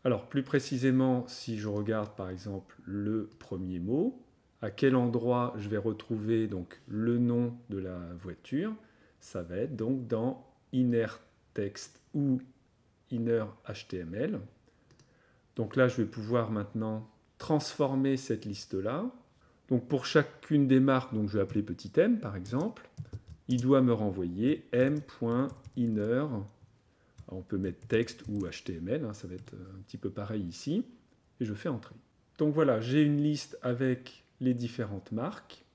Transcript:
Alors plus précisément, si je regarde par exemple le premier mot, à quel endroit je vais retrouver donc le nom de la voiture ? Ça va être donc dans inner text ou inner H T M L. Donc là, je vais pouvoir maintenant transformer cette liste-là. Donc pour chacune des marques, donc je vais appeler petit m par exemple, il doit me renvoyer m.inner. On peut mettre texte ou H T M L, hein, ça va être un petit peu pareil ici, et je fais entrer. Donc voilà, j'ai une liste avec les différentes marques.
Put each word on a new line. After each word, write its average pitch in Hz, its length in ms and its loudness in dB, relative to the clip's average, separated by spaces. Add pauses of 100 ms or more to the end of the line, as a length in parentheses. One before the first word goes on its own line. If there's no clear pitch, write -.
Alors 123 240 0
plus 139 160 -2
précisément, 131 840 2
si - 320 -8
je 107 80 -4
regarde 104 480 -2
par 92 140 -8
exemple 95 460 -10 (100)
le 107 520 -2
premier 92 420 -6
mot, 143 400 -2 (420)
à 104 100 -4
quel 131 240 4
endroit 120 640 2
je 101 120 -6
vais 107 80 0
retrouver 110 720 0
donc 92 400 -8
le 117 320 0
nom 120 360 2 (140)
de 98 80 -4
la 92 220 -6 (200)
voiture ? 131 540 -6 (460)
Ça - 240 -8
va 87 140 -6
être 131 180 -2
donc 117 320 -2
dans 113 360 -2 (300)
inner 120 340 4 (460)
text - 480 -6 (140)
ou 135 260 2 (720)
inner 117 340 2 (220)
H - 200 -12
T 95 100 -6
M 85 180 -8
L. 143 240 -2 (1160)
Donc 107 200 -4
là, 127 120 8
je 123 100 0
vais 113 80 2
pouvoir 110 460 -2
maintenant 110 560 -4 (300)
transformer 135 800 0
cette 113 280 -4
liste-là. 107 680 -4 (580)
Donc 123 180 2
pour 135 180 0
chacune 147 640 4
des 131 120 8
marques, 131 340 4
donc 107 160 0
je 107 80 0
vais 98 60 4
appeler 101 180 0
petit 101 360 -8
m 208 220 6
par 101 160 -6
exemple, 123 540 -4 (600)
il 123 120 2
doit 131 200 6
me 123 120 6
renvoyer 101 760 0
m.inner. 123 1500 0 (1000)
On 92 140 -8
peut 98 160 -4
mettre 92 300 -4
texte 117 420 0
ou 101 160 -2
H - 180 -10
T 90 120 -6
M 82 120 -6
L, 135 180 -2
hein, 107 80 -6
ça - 140 -12
va 90 80 -10
être - 180 -16
un 95 300 -16
petit - 140 -16
peu 101 120 -6
pareil 104 340 -6
ici, 139 420 -4 (540)
et 123 60 0
je 107 80 -4
fais 113 160 -6
entrer. - 260 -8 (420)
Donc 151 160 2
voilà, 139 260 4
j'ai 131 240 4
une 147 180 4
liste 147 400 -2
avec 127 640 0 (160)
les 127 140 4
différentes 117 580 -4
marques. - 640 -6